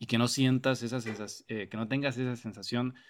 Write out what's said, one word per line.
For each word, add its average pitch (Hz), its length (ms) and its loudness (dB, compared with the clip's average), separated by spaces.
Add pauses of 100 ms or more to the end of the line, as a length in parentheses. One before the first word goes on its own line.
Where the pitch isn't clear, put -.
Y 117 60 -8
que 117 120 4
no 120 80 6
sientas 131 560 4
esa 120 180 -2
sensas-, 107 460 -8
eh, 104 240 -6
que - 60 -8
no 110 100 -2
tengas 131 320 -2
esa 127 160 -2
sensación 117 600 -4 (160)